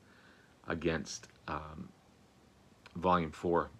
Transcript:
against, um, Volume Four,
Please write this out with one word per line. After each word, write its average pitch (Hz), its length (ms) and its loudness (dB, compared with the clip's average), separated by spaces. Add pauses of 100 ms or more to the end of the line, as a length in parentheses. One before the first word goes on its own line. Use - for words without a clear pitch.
(680)
against, 80 580 -2 (220)
um, 78 400 -8 (1040)
Volume 87 380 4
Four, 85 480 2